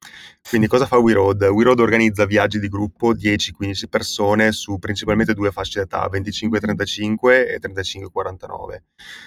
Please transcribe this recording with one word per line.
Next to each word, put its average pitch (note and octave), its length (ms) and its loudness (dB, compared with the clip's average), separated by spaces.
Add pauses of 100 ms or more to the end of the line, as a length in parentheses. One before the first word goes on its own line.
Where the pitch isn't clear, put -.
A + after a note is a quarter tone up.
(480)
Quindi A2 180 2
cosa B2+ 200 2
fa B2+ 100 2
We A#2 160 6
Road? G2 300 2
We G2+ 200 4
Road B2 160 6
organizza A2 460 4
viaggi G#2 340 0
di G2+ 100 -4
gruppo, G2+ 440 -2
dieci, G#2 400 -2
quindici G2+ 340 -8
persone, G#2+ 640 0
su G2+ 260 -8
principalmente G#2 560 -2
due G2+ 160 0
fasce F#2+ 300 -6
d'età, F#2+ 280 -4
venticinque G2+ 500 -4
trentacinque G#2+ 920 0
e G2+ 60 -8
trentacinque F#2+ 520 -10
quarantanove. F#2+ 720 -10 (420)